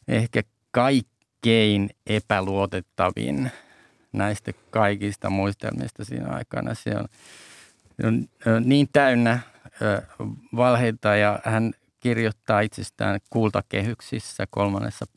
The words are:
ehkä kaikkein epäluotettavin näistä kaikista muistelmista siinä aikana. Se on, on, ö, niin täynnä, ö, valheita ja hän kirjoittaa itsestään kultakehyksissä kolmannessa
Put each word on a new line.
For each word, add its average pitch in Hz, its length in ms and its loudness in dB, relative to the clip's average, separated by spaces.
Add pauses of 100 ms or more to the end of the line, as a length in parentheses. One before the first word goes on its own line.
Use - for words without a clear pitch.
ehkä 117 340 0 (300)
kaikkein 113 1160 2 (180)
epäluotettavin 95 1400 -2 (640)
näistä 104 380 -4 (180)
kaikista 101 600 -2
muistelmista 110 760 -4
siinä 123 220 -8
aikana. - 460 -6
Se 110 220 -6
on, 107 100 -4 (1000)
on, 113 220 0 (220)
ö, 113 120 4
niin 135 340 2
täynnä, 123 460 4 (420)
ö, 104 200 0 (540)
valheita 117 600 2
ja 104 280 2
hän 110 300 0 (260)
kirjoittaa 113 640 0
itsestään 101 580 -4 (100)
kultakehyksissä 110 1200 -2
kolmannessa 101 560 -4 (120)